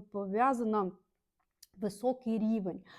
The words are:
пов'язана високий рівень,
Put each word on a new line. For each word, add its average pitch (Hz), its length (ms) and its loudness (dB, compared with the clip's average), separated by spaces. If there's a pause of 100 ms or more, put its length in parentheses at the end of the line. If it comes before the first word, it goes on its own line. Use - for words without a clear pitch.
(120)
пов'язана 214 800 2 (840)
високий 226 640 -2
рівень, 202 440 0 (160)